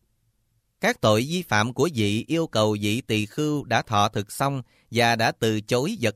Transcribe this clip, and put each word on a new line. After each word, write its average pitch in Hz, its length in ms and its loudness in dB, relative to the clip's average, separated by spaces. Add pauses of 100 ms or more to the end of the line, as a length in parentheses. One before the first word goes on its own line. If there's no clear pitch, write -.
(800)
Các 233 200 -2
tội 110 280 4
vi 180 120 -2
phạm 113 320 0
của 147 200 0
vị 107 340 0
yêu 160 200 -2
cầu 107 340 0
vị 107 200 -2
tỳ 107 240 -2
khưu 151 380 -4
đã 117 180 0
thọ 104 280 2
thực 104 220 -6
xong 139 300 -2 (300)
và 117 240 2
đã 113 160 2
từ 110 300 0
chối 135 400 -2
vật 110 140 0